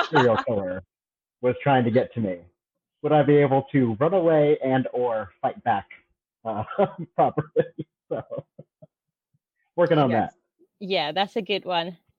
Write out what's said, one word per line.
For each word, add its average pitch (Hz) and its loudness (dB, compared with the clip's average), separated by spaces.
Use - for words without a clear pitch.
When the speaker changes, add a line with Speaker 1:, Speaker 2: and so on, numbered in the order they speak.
Speaker 1:
<laughs> - -12
Speaker 2:
serial 127 4
killer 95 -4
was 123 0
trying 131 4
to 117 0
get 113 0
to 120 -6
me, 92 -4
would 147 0
I 151 4
be 143 4
able 135 2
to 123 2
run 165 0
away 156 2
and 131 0
or 113 -4
fight 127 -6
back, 104 -2
uh, 110 -6
<laughs> 196 2
properly? - -2
So, - -8
working 165 2
on 135 4
Speaker 1:
Yes. 113 0
Speaker 2:
that. - -20
Speaker 3:
Yeah, 180 -4
that's 190 -4
a 233 -4
good 190 -4
one. 175 -4